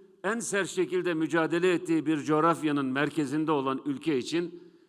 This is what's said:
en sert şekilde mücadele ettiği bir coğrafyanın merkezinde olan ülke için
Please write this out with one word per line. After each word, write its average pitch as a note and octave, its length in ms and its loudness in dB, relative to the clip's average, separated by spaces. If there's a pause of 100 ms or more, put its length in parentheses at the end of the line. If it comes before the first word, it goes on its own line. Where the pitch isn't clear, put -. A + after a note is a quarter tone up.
(240)
en A3 160 -2
sert F#3+ 280 -2
şekilde F3 460 -2
mücadele D#3+ 600 2
ettiği E3 320 0
bir D#3 120 2
coğrafyanın D3 680 2
merkezinde D3 640 0
olan C3+ 340 0
ülke C#3+ 320 -2
için D#3+ 460 -4 (240)